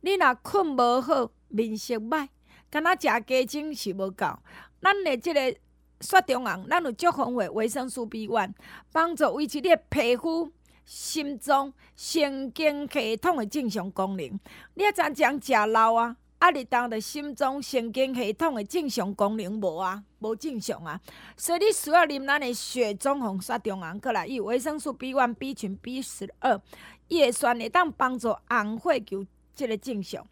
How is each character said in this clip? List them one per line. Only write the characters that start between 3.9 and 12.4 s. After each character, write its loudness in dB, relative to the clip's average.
无 -2
够。 -4
咱 2
的 0
即 -4
个 2
雪 4
中 -2
红， -6
咱 2
有 -4
足 2
丰 -2
富 -2
的 -2
维 0
生 -4
素 -6
B -8
one， 0
帮 0
助 4
维 0
持 -6
你 2
的 8
皮 2
肤、 -2
心 -6
脏、 2
神 -2